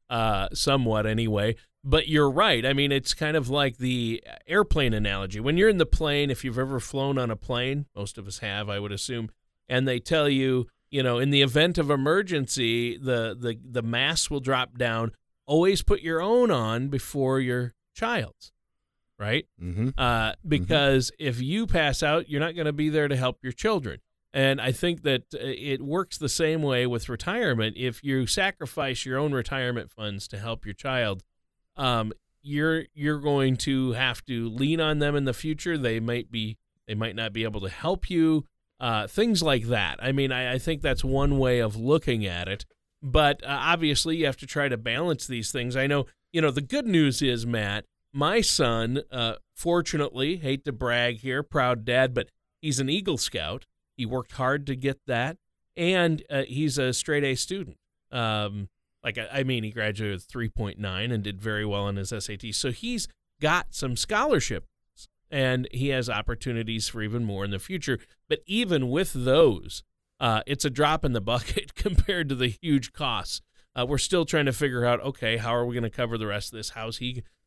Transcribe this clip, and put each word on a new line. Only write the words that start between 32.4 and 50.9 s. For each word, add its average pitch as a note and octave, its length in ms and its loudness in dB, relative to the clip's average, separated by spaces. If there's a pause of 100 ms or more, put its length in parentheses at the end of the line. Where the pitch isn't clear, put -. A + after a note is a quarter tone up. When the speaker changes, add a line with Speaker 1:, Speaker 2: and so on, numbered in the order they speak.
Speaker 1:
you're, D3+ 520 0
you're D3 260 -2
going C#3 380 4
to C3 360 0
have B2 320 -2
to A#2 240 -4
lean C#3 320 0
on D3+ 180 0
them D3 160 2
in C#3+ 80 0
the C3 100 0
future. D#3 440 -4
They A#2 240 0
might A#2+ 300 -4
be, A2 260 -6 (300)
they A2 80 -6
might G#2+ 200 -4
not A2+ 160 -4
be A2+ 120 -4
able G#2+ 180 -4
to F#2+ 80 -6
help F3+ 400 -4
you, D#3+ 360 4 (360)
uh, A2 260 0
things G#3 340 2
like B2+ 260 2
that. G#2 360 0
I C3 80 0
mean, C3+ 220 2
I, B2+ 200 -2
I C3 40 0
think D3 240 -2
that's C3+ 220 0
one C#3 360 4
way B2+ 200 4
of A2 180 0
looking A#2+ 480 2
at F2 240 -4
it. G2+ 160 -6 (360)
But, C#3+ 420 4
uh, - 40 -10 (140)
obviously, D#3+ 560 2
you D#3+ 80 2
have C3+ 120 0
to - 80 -16
try C#3+ 220 0
to B2 100 0
balance B2+ 500 -2
these A#2 240 -4
things. B2 260 -2
I C3+ 100 2
know, C#3+ 180 2 (280)
you E3 80 2
know, D3+ 100 4
the C#3 100 -2
good B3+ 260 -2
news D#3 340 4
is, B2 240 0
Matt, G#2+ 400 -2 (260)
my D#3+ 300 2
son, A#2+ 600 2 (100)
uh, A#2+ 240 -4 (180)
fortunately, D#3+ 840 0
hate C#3 280 -4
to C#3+ 80 -2
brag A#2+ 460 0